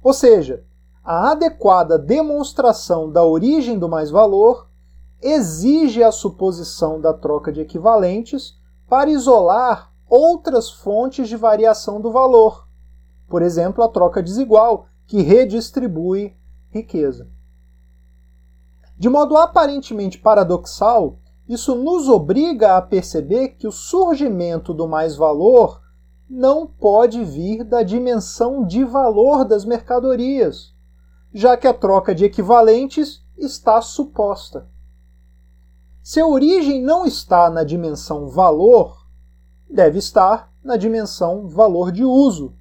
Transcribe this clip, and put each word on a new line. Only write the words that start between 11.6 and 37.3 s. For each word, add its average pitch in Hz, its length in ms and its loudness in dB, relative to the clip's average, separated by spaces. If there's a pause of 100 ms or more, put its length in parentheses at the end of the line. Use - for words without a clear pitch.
do 220 120 -6
valor, 233 560 2 (600)
por 175 140 -2
exemplo, 175 400 -2
a 226 60 2
troca 180 340 0
desigual, 220 640 2 (180)
que 208 160 -4
redistribui 202 1160 0 (340)
riqueza. 151 580 -6 (1700)
De 185 120 0
modo 294 280 2
aparentemente 285 800 0
paradoxal, 196 1000 0 (300)
isso 240 260 -6
nos 285 340 -4
obriga 214 680 2
a 185 60 2
perceber 185 760 -4
que - 100 -12
o 208 60 -8
surgimento 220 1000 -4
do 160 120 -6
mais-valor 160 960 2 (480)
não 269 380 -2
pode 220 580 0
vir 180 400 -8
da 233 180 -2
dimensão 240 840 -4
de 208 180 -2
valor 254 640 2
das 202 180 0
mercadorias, 247 1120 -4 (580)
já 240 240 4
que 247 100 -2
a 247 60 4
troca 196 420 0
de 175 120 0
equivalentes 233 1000 2 (120)
está - 420 -2
suposta. 214 880 -8 (1300)
Se - 180 -2
a 320 60 4
origem 285 560 2
não 330 240 0
está 175 420 2